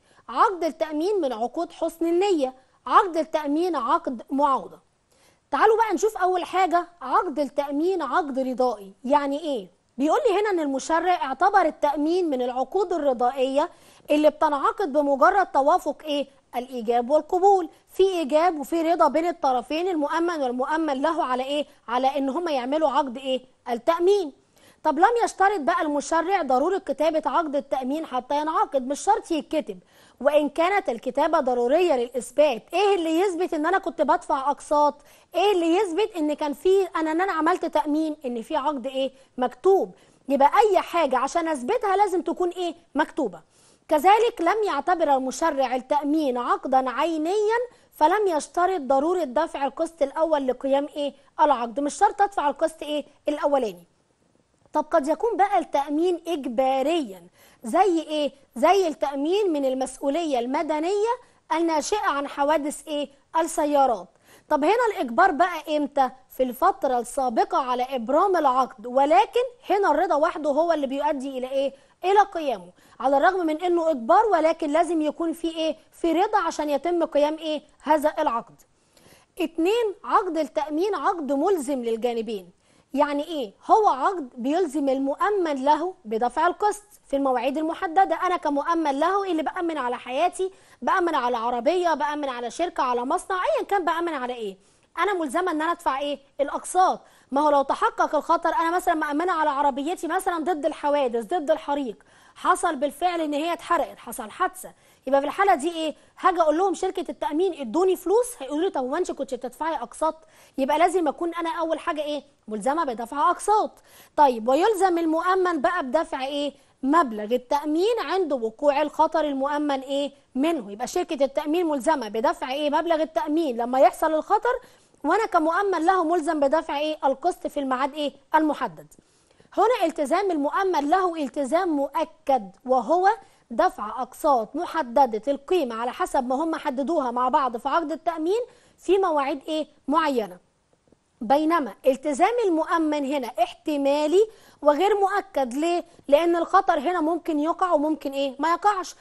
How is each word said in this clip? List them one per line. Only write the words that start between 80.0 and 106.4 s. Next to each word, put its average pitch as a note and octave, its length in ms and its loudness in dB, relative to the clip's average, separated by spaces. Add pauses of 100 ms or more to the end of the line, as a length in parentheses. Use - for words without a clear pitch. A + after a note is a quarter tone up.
عقد E4+ 340 0
التأمين D#4 580 0
عقد D4+ 360 -2
ملزم C#4+ 520 0
للجانبين. A3+ 760 -4 (360)
يعني C#4+ 300 0
إيه؟ D4 300 -8 (180)
هو G#4 160 6
عقد D4+ 500 0
بيلزم C#4 520 0
المؤمن D4 760 0
له D#4 300 2 (120)
بدفع A#3+ 420 0
القسط G4+ 360 -2 (240)
في - 80 -2
المواعيد C4 420 0
المحددة. E4 580 0
أنا F4+ 220 0
كمؤمن D4+ 640 -2
له F#4+ 320 2
اللي D#4 120 -2
بأمن E4+ 340 -4
على B3 200 -4
حياتي، F4 540 -4 (300)
بأمن E4 340 0
على B3 220 0
عربية، C4 560 0
بأمن D4 360 -4
على A#3+ 220 -8
شركة، E4+ 320 -4
على B3 220 -2
مصنع، F4+ 300 -4
أيا A4 300 -2
كان G4 200 -2
بأمن E4+ 280 -2
على B3+ 200 -6
إيه، G#3+ 240 -10 (400)
أنا F#4+ 160 0
ملزمة E4+ 380 -2
إن D4+ 100 -2
أنا E4 100 0
أدفع D4 280 -4
إيه؟ C#4+ 200 -4 (220)
الأقساط. D#4 600 0 (300)
ما C4+ 100 0
هو D4+ 80 4
لو C#4 120 4
تحقق E4+ 540 0
الخطر، E4 340 0
أنا D#4+ 260 0
مثلا F4+ 180 0
مأمنة D#4 380 -2
على D#4 180 0
عربيتي C#4+ 580 -2
مثلا F4 360 -2
ضد D#4 220 -2
الحوادث، C#4 600 -2
ضد D#4+ 260 -2
الحريق، C#4+ 520 -4 (320)
حصل F4 400 0
بالفعل E4+ 460 -4
إن D4 120 -4
هي D#4+ 200 -4
اتحرقت، D4+ 440 -2
حصل A3+ 340 -14
حادثة، F4+ 400 -6 (360)
يبقى C#4 140 4
في D4 60 -4
الحالة F#4+ 280 2
دي D4+ 160 -2
إيه؟ D#4+ 240 -6 (240)
هاجي F4 220 2